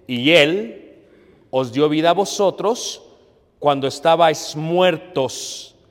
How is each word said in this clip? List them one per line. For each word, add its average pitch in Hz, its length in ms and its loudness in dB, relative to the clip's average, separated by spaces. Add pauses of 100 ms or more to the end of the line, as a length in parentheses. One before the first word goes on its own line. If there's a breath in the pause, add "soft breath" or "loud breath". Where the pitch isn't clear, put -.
"Y 127 240 0
Él 175 720 2 (480 soft breath)
os 131 220 -4
dio 147 160 2
vida 156 220 2
a 175 40 4
vosotros 190 880 -2 (540)
cuando 139 280 0
estabais 165 720 0
muertos". 160 1160 -4 (160 soft breath)